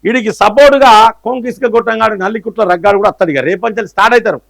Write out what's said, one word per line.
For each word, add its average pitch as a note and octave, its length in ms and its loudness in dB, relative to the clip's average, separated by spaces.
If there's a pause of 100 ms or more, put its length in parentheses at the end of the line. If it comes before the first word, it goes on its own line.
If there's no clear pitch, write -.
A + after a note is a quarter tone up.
వీడికి A3 360 -4
సపోర్టుగా C4 520 4 (340)
కొంకిసుక B3 400 -8 (100)
గొట్టంగాడు, A3 480 -2
నల్లికుట్ల G#3+ 480 -6
రగ్గాడు G3+ 300 0
కూడా G3+ 120 0
అత్తడిగా C#3+ 360 -2
రేపంచెలు G3 420 -6
స్టార్ట్ A3+ 260 2
అవుతారు. F#3+ 220 -2 (100)